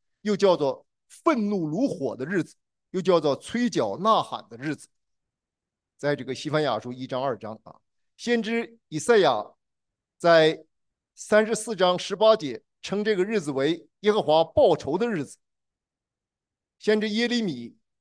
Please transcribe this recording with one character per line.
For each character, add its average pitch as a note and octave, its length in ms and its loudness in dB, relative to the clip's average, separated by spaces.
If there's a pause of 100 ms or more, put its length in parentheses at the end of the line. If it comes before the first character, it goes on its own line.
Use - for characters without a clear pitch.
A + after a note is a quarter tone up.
(220)
又 G3+ 160 -2
叫 F#3+ 180 4
做 C#3+ 300 -4 (240)
愤 A#3 400 0
怒 F#3 180 -2
如 F3+ 180 -2
火 C3+ 300 -4
的 B2+ 100 -10
日 F3 160 -2
子， - 140 -12 (360)
又 F#3+ 100 -4
叫 F3 180 4
做 C#3+ 160 0
吹 A#3 340 -4
角 A2+ 280 -2
呐 G3 260 2
喊 A2+ 260 -12
的 A#2 60 -18
日 C#3 180 -8
子。 - 140 -14 (1080)
在 D3 180 -2
这 C3 80 -8
个 B2+ 100 -8
西 D3 160 -10
番 D3+ 140 0
雅 A#2 160 0
书 B2 140 -10
一 B2+ 120 -12
章、 B2 160 -6
二 C3 160 -4
章 G#2+ 260 -14
啊， - 120 -20 (420)
先 A#3 260 -2
知 A#3 340 -6 (120)
以 D#3 100 -8
赛 A#3 200 4
亚 B2 260 2 (720)
在 D#3+ 460 4 (520)
三 G#3+ 300 2
十 A3 100 -2
四 A#3 200 -6
章 F3+ 220 2
十 - 180 -8
八 A3 200 6
节 C3 260 -6 (200)
称 G3+ 220 -4
这 G#3+ 120 0
个 F#3 80 0
日 G#3 160 -2
子 D3 120 -4
为 C#3+ 360 -2 (140)
耶 G#3 100 2
和 G#3 100 0
华 D#3 220 4
报 G3 320 2
仇 C#3+ 220 -4
的 A#3+ 100 -2
日 F#3 160 -4
子。 - 140 -16 (1400)
先 G#3+ 220 2
知 G#3+ 80 -2
耶 A3+ 180 0
利 A#3 140 -2
米 B2+ 340 -6 (260)